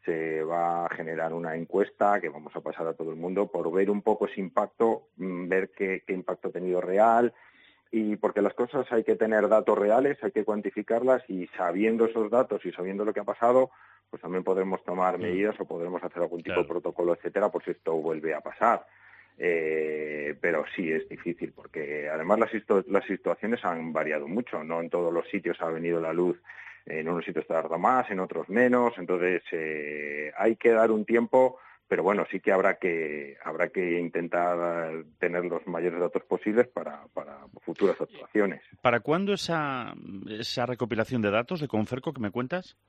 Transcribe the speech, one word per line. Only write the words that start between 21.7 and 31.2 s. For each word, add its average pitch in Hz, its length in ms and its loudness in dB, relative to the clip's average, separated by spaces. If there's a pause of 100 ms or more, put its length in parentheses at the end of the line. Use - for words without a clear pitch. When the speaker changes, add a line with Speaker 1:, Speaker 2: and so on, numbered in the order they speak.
Speaker 1:
además 80 300 2
las 110 120 4
situ-, 101 360 2
las 95 180 2
situaciones 101 600 -4
han 82 260 -4
variado 76 360 -2
mucho, 85 360 -4
no 82 160 -4
en 82 100 -6
todos 85 240 0
los 85 140 -2
sitios 85 340 -4
ha 85 80 -2
venido 85 300 0
la 80 140 -2
luz, 87 240 2 (480)
en 80 240 -6
unos 85 160 -2
sitios 82 200 -4
tarda 80 320 0
más, 120 320 2
en 98 100 -4
otros 87 300 -4
menos, 120 480 4
entonces, 90 440 0 (100)
eh, 76 840 -6
hay 110 180 2
que - 160 4
dar 113 200 6
un 107 140 2
tiempo, 123 520 4 (300)